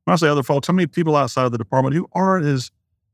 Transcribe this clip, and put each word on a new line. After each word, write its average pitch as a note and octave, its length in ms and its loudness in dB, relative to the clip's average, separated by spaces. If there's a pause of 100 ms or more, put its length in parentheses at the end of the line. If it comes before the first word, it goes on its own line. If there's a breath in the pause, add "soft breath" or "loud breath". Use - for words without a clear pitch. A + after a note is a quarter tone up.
when F3+ 80 2
I F3 40 2
say D#3+ 120 2
other C#3+ 140 2
folks, - 240 -2
how E3+ 60 0
many F3+ 140 2
people D#3+ 280 0
outside C3 300 0
of A#2+ 60 0
the A#2 60 -6
department C3 380 -2
who F3 180 -2
aren't F#3 320 0
as, C3+ 260 -2 (420)